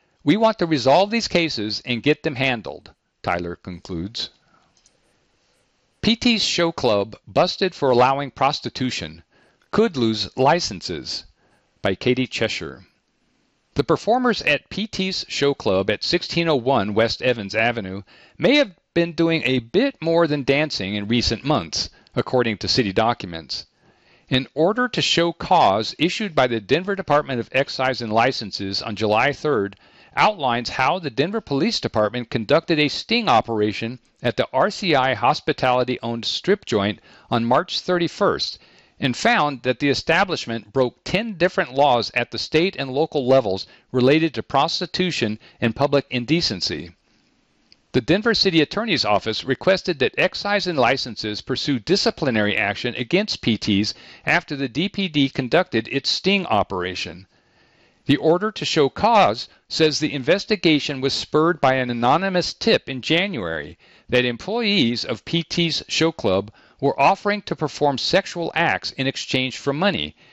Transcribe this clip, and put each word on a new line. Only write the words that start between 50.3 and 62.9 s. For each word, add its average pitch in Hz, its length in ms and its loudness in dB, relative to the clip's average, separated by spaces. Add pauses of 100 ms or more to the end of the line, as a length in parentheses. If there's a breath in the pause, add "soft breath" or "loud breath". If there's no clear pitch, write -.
and 175 120 -2
Licenses 117 640 -2
pursue 131 380 -2
disciplinary 117 800 0
action 107 380 -2
against 175 460 -2
P 113 160 2
Ts 101 380 0 (320 loud breath)
after 160 280 0
the 135 140 -4
D 139 200 -4
P 196 200 -4
D 147 200 2
conducted 127 640 0
its 135 200 -4
sting 196 360 0
operation. 92 800 -4 (800 soft breath)
The 139 120 4
order 180 340 2
to - 120 -8
show 143 240 2
cause 196 600 2 (200 soft breath)
says 156 300 2
the 156 140 -2
investigation 151 880 0
was 131 140 -2
spurred 160 460 0
by 131 140 4
an 127 160 0
anonymous 156 640 0
tip - 340 0
in 131 140 -6